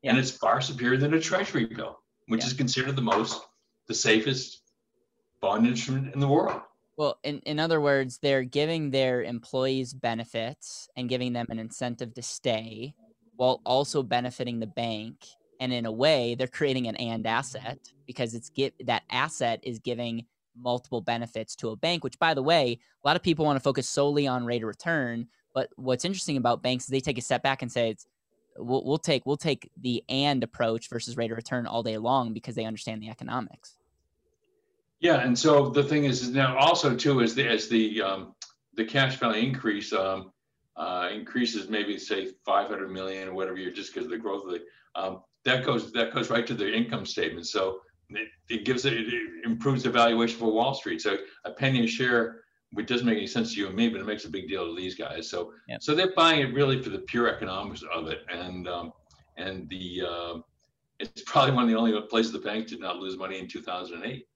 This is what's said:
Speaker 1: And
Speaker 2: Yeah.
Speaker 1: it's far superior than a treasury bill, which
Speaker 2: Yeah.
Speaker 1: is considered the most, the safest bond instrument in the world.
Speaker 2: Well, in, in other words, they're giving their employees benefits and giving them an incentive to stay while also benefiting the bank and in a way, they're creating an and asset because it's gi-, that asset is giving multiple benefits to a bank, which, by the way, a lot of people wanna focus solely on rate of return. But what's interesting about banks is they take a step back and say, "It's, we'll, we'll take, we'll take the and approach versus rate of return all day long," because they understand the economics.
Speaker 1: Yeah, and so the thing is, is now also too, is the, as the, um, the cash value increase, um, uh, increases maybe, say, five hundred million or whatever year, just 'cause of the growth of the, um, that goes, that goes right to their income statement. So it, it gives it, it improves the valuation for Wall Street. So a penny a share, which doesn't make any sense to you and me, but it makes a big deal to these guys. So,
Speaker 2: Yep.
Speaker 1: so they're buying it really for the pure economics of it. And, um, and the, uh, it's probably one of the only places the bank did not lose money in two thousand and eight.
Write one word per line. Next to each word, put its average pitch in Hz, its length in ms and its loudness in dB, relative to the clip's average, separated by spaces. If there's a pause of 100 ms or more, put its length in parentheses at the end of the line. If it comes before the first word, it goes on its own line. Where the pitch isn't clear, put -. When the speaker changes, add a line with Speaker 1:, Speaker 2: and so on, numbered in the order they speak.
Speaker 1:
And 131 140 4
Speaker 2:
Yeah. 131 40 6
Speaker 1:
it's 131 100 0
far 117 300 2
superior 123 380 0
than 147 160 4
a 160 60 6
treasury 185 460 0
bill, - 340 -10 (260)
which 113 140 0
Speaker 2:
Yeah. 131 80 -2
Speaker 1:
is 131 60 -2
considered 135 420 0
the 131 60 0
most, 107 400 0 (440)
the - 80 -4
safest 117 680 2 (800)
bond 107 260 4
instrument 131 480 0
in 139 60 0
the 139 80 4
world. - 320 4 (360)
Speaker 2:
Well, 147 260 0
in, 147 180 -4
in 151 180 -4
other 160 220 2
words, 139 380 2
they're 139 260 2
giving 151 460 0
their 127 320 2
employees 131 720 -2
benefits 113 1040 -6
and 123 120 -6
giving 123 240 0
them 120 180 -4
an 113 80 -6
incentive 117 560 -8
to 123 80 -14
stay 113 720 -4 (420)
while 127 300 4
also 139 360 2
benefiting 123 580 -2
the 110 60 -4
bank 113 500 -6 (440)
and 127 120 -2
in 120 140 -2
a 110 60 -2
way, 123 420 4
they're 127 120 -2
creating 131 400 0
an 113 100 -6
and 113 300 -4
asset 120 520 -2 (280)
because 123 280 -6
it's 117 160 -12
gi-, 135 220 -2 (120)
that 120 260 0
asset 127 520 0
is 117 160 -6
giving 117 480 -4 (280)
multiple 123 460 -4
benefits 117 560 -4
to 113 140 -4
a 110 60 -8
bank, 165 280 0
which, 131 140 -6
by 160 160 4
the 135 80 0
way, 139 360 4 (260)
a - 20 4
lot 151 100 4
of 175 60 -2
people 160 220 4
wanna 143 160 4
focus 135 280 0
solely 143 380 2
on 127 180 0
rate 120 180 0
of 110 60 -4
return. 120 580 -2 (280)
But 131 220 0
what's 127 280 0
interesting 180 320 -2
about 120 260 2
banks 127 220 0
is - 60 -10
they 131 100 2
take 127 180 -2
a 123 40 -8
step 127 200 0
back 135 200 0
and 123 100 -8
say, 117 180 2
"It's, - 160 -10 (500)
we'll, 127 280 0
we'll 147 140 0
take, 143 280 0
we'll 139 100 0
take - 340 -4 (100)
the 127 280 -2
and 135 360 2
approach 117 440 -2
versus 117 280 -8
rate 113 140 -2
of 113 60 -4
return 120 300 -4
all 117 160 -2
day 110 160 -4
long," 120 340 2
because 113 220 -10
they 113 100 -4
understand 110 380 -8
the 110 60 -14
economics. 120 680 -10 (1200)
Speaker 1:
Yeah, 160 200 6
and 123 180 2
so 143 300 8
the 139 140 2
thing 147 220 2
is, 127 180 2
is 123 80 -4
now 135 260 2
also 147 400 6
too, 135 240 4
is 113 140 4
the, 131 120 2
as 113 220 0
the, 110 320 4
um, 98 340 -4 (400)
the 110 100 0
cash 131 340 2
value 113 280 2
increase, 110 460 -2
um, 95 400 -2 (440)
uh, 90 360 -4
increases 107 560 -2
maybe, 101 300 -2
say, 95 300 -4 (160)
five 101 240 2
hundred 95 220 -6
million 95 380 -6
or 92 60 -10
whatever 92 220 -4
year, 92 160 -6
just 98 220 -10
'cause 123 100 -6
of 110 60 -8
the 113 80 -4
growth 101 260 -4
of 92 80 -6
the, 87 100 -6 (320)
um, 92 280 -6 (220)
that 127 200 2
goes, 117 280 0
that 117 200 0
goes 113 160 -2
right 117 180 2
to 123 80 -4
their 104 180 -2
income 113 340 0
statement. 82 400 -4
So 95 340 -2 (300)
it, 107 180 -8 (200)
it 110 160 -4
gives 123 200 0
it, 139 100 2
it 117 200 -2 (300)
improves 117 400 0
the 123 60 2
valuation 117 480 4
for 113 140 2
Wall 120 220 2
Street. 85 260 -6
So 98 180 0 (260)
a - 80 -8
penny 135 320 2
a - 20 2
share, 117 540 0 (320)
which 107 160 -4
doesn't 123 180 0
make 110 120 4
any 95 100 -6
sense 113 260 -2
to 101 60 -4
you 98 80 -2
and 92 80 -6
me, 117 120 4
but 110 120 -4
it 95 60 -8
makes 107 180 -6
a - 40 -12
big 92 200 -8
deal 92 180 -4
to 85 80 -8
these 90 220 -6
guys. 73 340 -8
So, 87 220 -6 (160)
Speaker 2:
Yep. - 140 -10
Speaker 1:
so 147 120 2
they're 185 200 2
buying 165 260 6
it 127 120 0
really 135 300 2
for 110 80 -6
the 98 80 -6
pure 117 300 0
economics 98 560 -6 (100)
of 80 140 -4
it. - 200 -8
And, 90 380 -8
um, 85 260 -8 (440)
and 95 320 -8
the, 90 400 -8
uh, 85 260 -6 (640)
it's - 240 -12
probably 139 320 4
one 123 100 4
of 117 60 6
the 113 60 4
only 113 160 4 (160)
places 113 240 2
the - 80 -6
bank 107 260 -4
did - 140 -12
not 90 160 -6
lose 92 200 -8
money 95 220 -8
in 92 80 -10
two 87 160 -12
thousand 87 400 -8
and 120 100 -6
eight. 131 240 -14